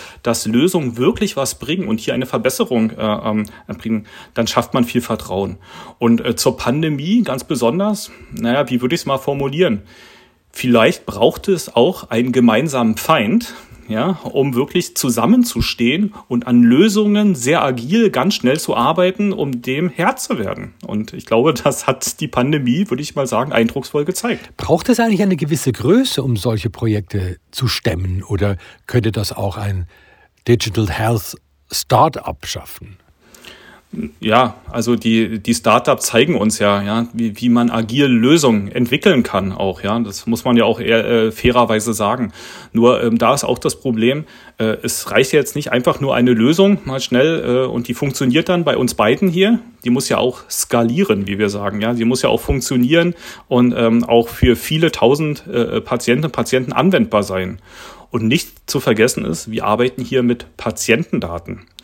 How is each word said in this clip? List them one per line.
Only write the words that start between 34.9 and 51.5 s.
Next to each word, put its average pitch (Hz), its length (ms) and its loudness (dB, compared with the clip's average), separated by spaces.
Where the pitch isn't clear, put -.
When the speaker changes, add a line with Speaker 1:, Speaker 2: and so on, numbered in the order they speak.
Speaker 1:
die, 110 460 0
die 117 120 -2
Startups 120 540 2
zeigen 135 300 2
uns 107 240 0
ja, 101 200 2
ja, 113 320 -2
wie, 110 280 -4
wie 123 80 0
man 120 220 4
agil 117 360 0
Lösungen 120 640 4
entwickeln 135 540 2
kann 95 260 -2
auch, 95 320 -4
ja. 104 160 -2
Das 107 300 -8
muss 113 160 -2
man 123 120 4
ja 117 60 6
auch 107 160 2
eher, 113 260 2
äh, 110 280 2
fairerweise 113 600 2
sagen. 107 400 -2
Nur, 117 300 4
ähm, 117 160 2
da 120 160 4
ist 135 80 -4
auch 120 160 -2
das - 220 -4
Problem, 127 460 0
äh, 110 260 0
es - 260 -6
reicht 113 220 2
ja 151 80 4
jetzt - 160 -4
nicht 147 160 -6
einfach 127 260 0
nur 135 160 -2
eine 120 200 4
Lösung 170 500 4
mal 135 160 -6
schnell, 147 440 2
äh, 127 220 0
und 120 220 -6
die 120 60 -4
funktioniert 139 540 0
dann 175 140 2
bei 143 140 2
uns 123 180 0
beiden 107 340 2
hier. 190 300 2
Die 123 60 0
muss 135 180 0
ja 113 100 0
auch - 300 -2
skalieren, 117 800 0
wie 101 140 -4
wir 104 80 2
sagen, 101 320 -4